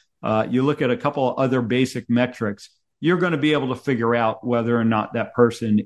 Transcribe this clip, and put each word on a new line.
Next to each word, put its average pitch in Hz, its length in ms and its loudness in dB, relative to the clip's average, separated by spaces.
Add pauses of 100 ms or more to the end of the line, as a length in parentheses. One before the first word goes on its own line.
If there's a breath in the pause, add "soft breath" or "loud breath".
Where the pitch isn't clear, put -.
(220 soft breath)
uh, 110 260 0
you 123 140 0
look 147 200 0
at 127 80 2
a 123 60 2
couple 139 320 -2
of - 100 -4
other 131 240 2
basic 123 460 -2
metrics, 120 640 -2 (300)
you're 165 180 2
gonna 165 200 0
be 151 160 2
able 135 140 -2
to 127 120 -6
figure 117 340 0
out 113 320 -2
whether 120 320 0
or 117 60 0
not 110 300 0
that 113 200 -4
person 113 520 2